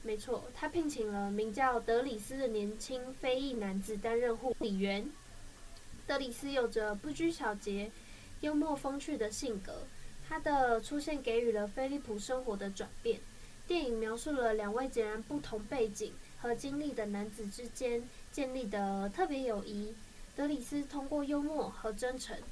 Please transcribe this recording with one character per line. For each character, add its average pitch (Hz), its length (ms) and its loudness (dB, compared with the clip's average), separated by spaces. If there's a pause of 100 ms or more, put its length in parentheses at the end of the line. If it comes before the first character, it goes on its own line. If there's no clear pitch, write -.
没 220 120 0
错， - 300 -2 (100)
他 302 140 -2
聘 311 200 2
请 220 220 0
了 202 180 0
名 214 240 0
叫 262 280 6
德 233 200 6
里 262 160 0
斯 262 200 -6
的 269 100 2
年 214 320 0
轻 254 400 -4
非 262 180 2
裔 269 180 0
男 196 260 0
子 214 160 -2
担 226 200 2
任 240 200 4
护 254 220 2
理 202 180 2
员。 202 320 2 (960)
德 277 120 2
里 262 140 0
斯 277 180 -4
有 262 160 4
着 214 300 2
不 - 160 -4
拘 - 180 4
小 240 240 0
节、 202 380 -2 (480)
幽 302 160 2
默 302 180 4
风 277 240 -2
趣 285 200 -2
的 214 120 2
性 214 300 -2
格， - 240 -8 (460)
他 320 100 -2
的 262 400 6
出 285 180 -2
现 294 240 0
给 233 200 4
予 233 100 4
了 208 160 4
菲 262 220 0
利 285 100 0
普 220 180 -4
生 254 280 -2
活 220 100 0
的 202 140 -2
转 196 200 -6 (140)
变。 226 160 2 (480)
电 349 160 4
影 233 160 2
描 226 160 0
述 302 160 -2
了 233 220 4
两 214 200 2
位 262 140 2
截 240 160 2
然 214 180 0
不 285 200 -2
同 214 240 -4
背 233 240 2
景 202 240 -4 (280)
和 233 140 2
经 277 240 -2
历 294 140 0
的 220 140 0
男 208 220 -2
子 214 180 -6
之 240 200 -8
间 240 340 0 (300)
建 262 240 0
立 262 120 0
的 196 420 2
特 359 180 2
别 277 140 0
友 220 240 0
谊。 208 280 -4 (440)
德 285 100 2
里 285 140 0
斯 285 220 -2
通 277 260 -4
过 294 120 2
幽 285 200 2
默 294 280 0
和 214 220 -4
真 247 260 -2
诚 233 200 -6 (140)